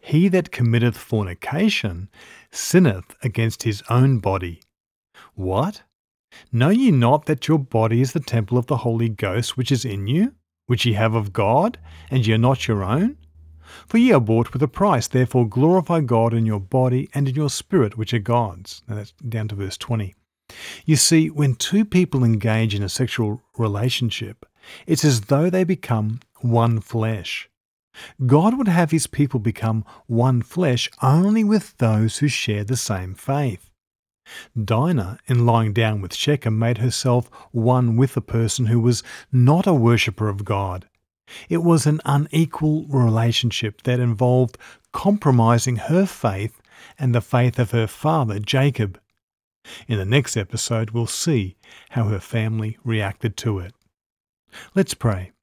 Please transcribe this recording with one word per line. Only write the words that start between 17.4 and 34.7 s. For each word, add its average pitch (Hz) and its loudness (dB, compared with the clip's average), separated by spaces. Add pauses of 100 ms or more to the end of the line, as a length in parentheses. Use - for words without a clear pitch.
spirit, 117 -2
which 110 -4
are 113 0
God's. 101 -4
Now 113 -8
that's 104 -12 (160)
down 107 -6
to 104 -8
verse 98 -8
twenty. 107 -6 (720)
You 156 4
see, 160 4
when 147 0
two 208 0
people 175 2
engage 110 2
in 101 -4
a 98 -4
sexual 110 -4 (160)
relationship, 110 -4 (400)
it's 160 0
as 127 4
though 151 2
they 185 2
become 117 -2 (200)
one 117 2
flesh. 110 -6 (720)
God 160 4
would 262 0
have 170 2
his 160 -2
people 139 -2
become 110 -2 (220)
one 123 2
flesh 139 -2 (140)
only 185 2
with 208 -2
those 110 0
who 147 0
share 104 -4
the 123 -4
same 92 -6
faith. 135 -4 (960)
Dinah, 113 -2